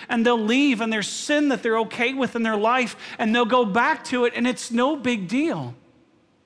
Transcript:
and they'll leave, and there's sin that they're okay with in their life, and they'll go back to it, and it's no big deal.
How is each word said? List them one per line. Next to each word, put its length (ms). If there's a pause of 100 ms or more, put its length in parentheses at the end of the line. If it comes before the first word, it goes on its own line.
and 160
they'll 140
leave, 420
and 120
there's 160
sin 400
that 140
they're 160
okay 340
with 240
in 60
their 140
life, 380 (240)
and 160
they'll 100
go 200
back 400
to 200
it, 120
and 100
it's 240
no 240
big 320
deal. 480 (720)